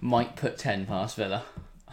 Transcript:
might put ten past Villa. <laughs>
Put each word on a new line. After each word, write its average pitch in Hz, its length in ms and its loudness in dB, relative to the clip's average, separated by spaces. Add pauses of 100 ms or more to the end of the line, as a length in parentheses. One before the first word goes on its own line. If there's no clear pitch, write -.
might 120 360 4
put - 220 0
ten 98 280 0
past 101 300 -2
Villa. 101 280 0 (240)
<laughs> - 240 -20